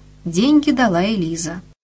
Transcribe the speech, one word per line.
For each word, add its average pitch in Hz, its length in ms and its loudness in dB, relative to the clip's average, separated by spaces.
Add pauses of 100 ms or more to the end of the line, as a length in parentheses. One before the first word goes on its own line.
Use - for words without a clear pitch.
(260)
Деньги 277 460 2
дала 202 340 2
Элиза. 170 560 -4 (220)